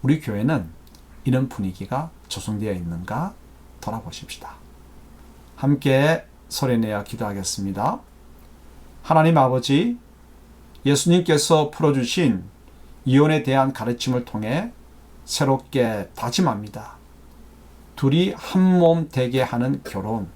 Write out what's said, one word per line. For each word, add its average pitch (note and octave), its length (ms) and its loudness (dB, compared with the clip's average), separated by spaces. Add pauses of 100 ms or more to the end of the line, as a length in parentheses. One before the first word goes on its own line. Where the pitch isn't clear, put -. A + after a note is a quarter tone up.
우리 C#3+ 200 2
교회는 A2 480 -2 (560)
이런 C3 240 0
분위기가 G#2 600 -8 (160)
조성되어 G#2 460 -6
있는가 F#2 600 -6 (480)
돌아보십시다. - 760 -12 (1000)
함께 C#3+ 680 2 (240)
소리내어 A2+ 540 -2
기도하겠습니다. G2+ 960 -6 (1000)
하나님 D#3+ 360 4
아버지, C#3 600 2 (880)
예수님께서 D#3 880 4
풀어주신 C3+ 720 0 (640)
이혼에 D3 360 4
대한 C3+ 320 2
가르침을 A#2+ 520 -4
통해 C3 460 -6 (540)
새롭게 B2 920 -2
다짐합니다. A2 840 -4 (1000)
둘이 E3 420 2
한 F#3 420 4
몸 E3 300 4
되게 B2+ 320 -2
하는 B2+ 420 -2
결혼 G#2 520 -6